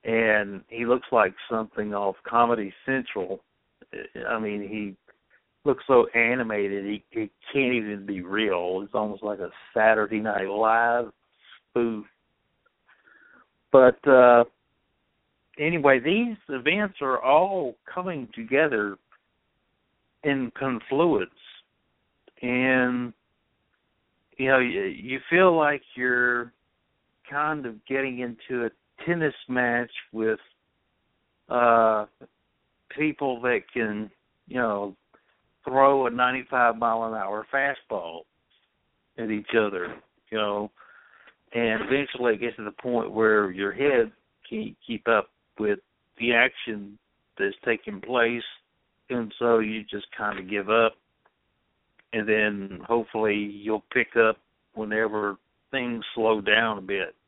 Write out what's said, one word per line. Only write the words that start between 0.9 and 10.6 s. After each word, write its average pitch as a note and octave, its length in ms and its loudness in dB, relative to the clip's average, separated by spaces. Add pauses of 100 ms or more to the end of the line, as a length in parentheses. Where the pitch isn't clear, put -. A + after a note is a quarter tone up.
like G#2 220 4 (160)
something G#2+ 440 -6
off G2+ 220 -2 (120)
Comedy A#2 440 2 (140)
Central. G2+ 540 -6 (880)
I A2+ 100 -4
mean, G#2 300 -6
he G#2 280 -8 (680)
looks C3+ 220 0
so B2 280 6
animated, A2 720 0
he, G#2 260 -6
he A2 200 -6 (220)
can't C3 220 0
even G#2 320 -6
be F#2+ 160 -8
real. F#2 600 -2
It's - 100 -14
almost G#2+ 280 -4
like G#2 160 -6
a F2 120 -10 (240)
Saturday A2 460 4
Night G#2 280 -2
Live A#2 580 2 (640)